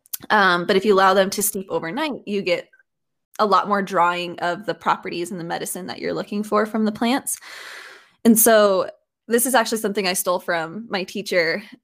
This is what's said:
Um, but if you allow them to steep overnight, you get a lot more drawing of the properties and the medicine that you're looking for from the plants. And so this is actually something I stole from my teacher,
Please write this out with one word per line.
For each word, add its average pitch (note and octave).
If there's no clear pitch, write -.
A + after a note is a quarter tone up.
Um, F3+
but G3+
if F#3+
you G#3+
allow F#3+
them G3
to G3+
steep G3
overnight, F#3+
you G3+
get E3+
a A3
lot F#3+
more G3+
drawing F3
of F3
the E3
properties F3
and F#3
the E3
medicine E3+
that -
you're E3+
looking G3+
for G#3+
from A3
the G#3+
plants. A#3+
And A3+
so G#3
this A#3+
is B3+
actually A3+
something A3
I D4
stole F3+
from F3
my F#3+
teacher, F#3